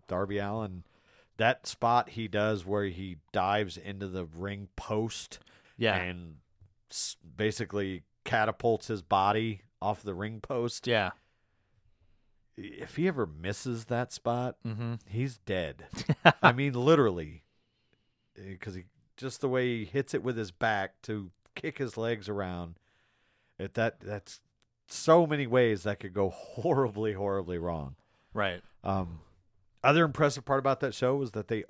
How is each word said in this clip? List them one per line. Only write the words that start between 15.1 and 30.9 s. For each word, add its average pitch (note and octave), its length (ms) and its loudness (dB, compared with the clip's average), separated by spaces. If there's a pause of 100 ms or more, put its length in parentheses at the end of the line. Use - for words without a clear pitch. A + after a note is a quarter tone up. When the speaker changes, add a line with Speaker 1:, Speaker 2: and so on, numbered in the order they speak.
Speaker 1:
dead. F2 480 -4 (280)
Speaker 2:
<laughs> - 280 6
Speaker 1:
I C3+ 100 10
mean, C#3 220 0
literally, A2 680 4 (960)
eh, G2 220 -12
'cause F#2+ 160 -10
he, F2+ 80 -12 (320)
just C3 240 -8
the C#3 80 0
way B2 300 2
he G#2+ 60 -4
hits C#3 300 -2
it F#2+ 80 0
with A#2+ 140 -2
his G#2+ 160 -4
back G#2 500 -2
to G2+ 300 -8 (240)
kick - 220 -6
his B2 180 -6
legs A2+ 320 -2
around, F2+ 480 -4 (800)
it, F#2+ 160 -8
that, A2+ 260 0
that's - 400 -12 (460)
so E3 400 6
many C#3+ 220 -2
ways A2+ 340 4
that G2+ 160 -2
could F#2 160 -10
go G2 160 2
<laughs> - 0 -
horribly, A2 840 0
horribly F#2+ 440 -2
wrong. D#2+ 380 -4 (360)
Speaker 2:
Right. F#2+ 300 -2 (220)
Speaker 1:
Um, F#2 360 -2 (600)
other D3+ 220 6
impressive C#3+ 400 2
part C3+ 160 2
about C3+ 200 2
that B2+ 140 -2